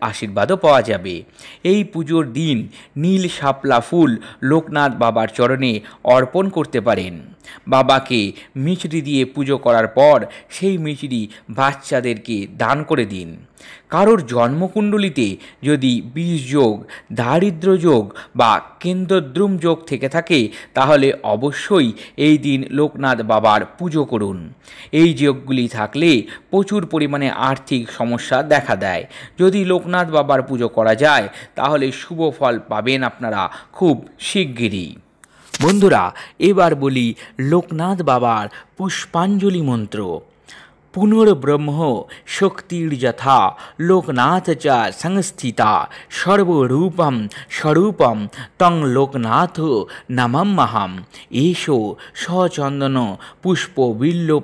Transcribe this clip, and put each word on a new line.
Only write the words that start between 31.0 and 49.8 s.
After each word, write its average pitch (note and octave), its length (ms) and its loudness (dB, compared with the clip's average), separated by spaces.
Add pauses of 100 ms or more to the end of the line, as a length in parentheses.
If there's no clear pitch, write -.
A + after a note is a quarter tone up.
তাহলে C3+ 380 0
শুভ D#3+ 460 -4
ফল A#2+ 300 0
পাবেন B2 340 -2
আপনারা A2 480 -4 (220)
খুব D#3 360 0 (120)
শিগগিরই। A#2 760 -4 (640)
বন্ধুরা, D#3+ 520 4 (240)
এবার F3+ 360 4
বলি C3 400 -2 (240)
লোকনাথ E3+ 640 -2
বাবার A#2+ 460 0 (280)
পুষ্পাঞ্জলি F#3+ 840 -2
মন্ত্র। G#2 580 -4 (720)
"পুনর্ব্রহ্ম D3+ 1120 2 (240)
শক্তির্যথা C3+ 1200 0 (300)
লোকনাথ E3+ 720 0
চ D3+ 160 -2 (320)
সংস্থিতা, A#2+ 880 -2 (220)
সর্বরূপম D#3+ 1200 0 (220)
স্বরূপম D3+ 800 2 (300)
তং E3+ 260 2
লোকনাথ C3 760 0 (500)